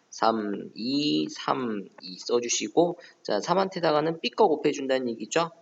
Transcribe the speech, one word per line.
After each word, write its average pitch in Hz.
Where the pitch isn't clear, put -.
삼, 107
이, 147
삼, 120
이 92
써주시고, 120
자, -
삼 185
한테다가는 165
B -
거 220
곱해준다는 131
얘기죠. 160